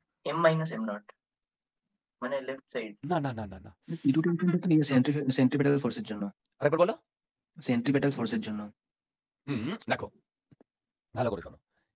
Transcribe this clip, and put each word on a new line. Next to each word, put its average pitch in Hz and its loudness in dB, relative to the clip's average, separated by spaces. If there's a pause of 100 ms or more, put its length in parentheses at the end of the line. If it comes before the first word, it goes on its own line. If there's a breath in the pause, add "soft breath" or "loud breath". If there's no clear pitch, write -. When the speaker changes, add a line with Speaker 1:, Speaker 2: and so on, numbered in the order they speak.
(240)
Speaker 1:
M 147 -2
minus 160 2 (100)
M 110 -6
naught। 104 -10 (1160)
মানে 135 -4
লেফট 135 -10
সাইড। 110 -6 (180)
Speaker 2:
না, 170 0
না, 139 -4
না, 107 -6
না, 92 -16
না। 95 -20 (320)
Speaker 3:
টি 139 4
টু 156 2
টেনশনটা 175 2
তো 190 -2
ইয়ে 156 6
সেন্ট্রি-, 135 2
সেন্ট্রিপেটাল 139 2
ফোর্সের 117 -6
জন্য। 104 -8 (360)
Speaker 2:
আরেকবার 151 6
বলো। 220 2 (680)
Speaker 3:
সেন্ট্রিপেটাল 135 2
ফোর্সের 110 -2
জন্য। 107 -6 (840)
Speaker 2:
হুম, 139 -4 (140)
দেখো, - -4 (1080)
ভালো 117 0
করে 92 -6
শোনো। - -18 (380)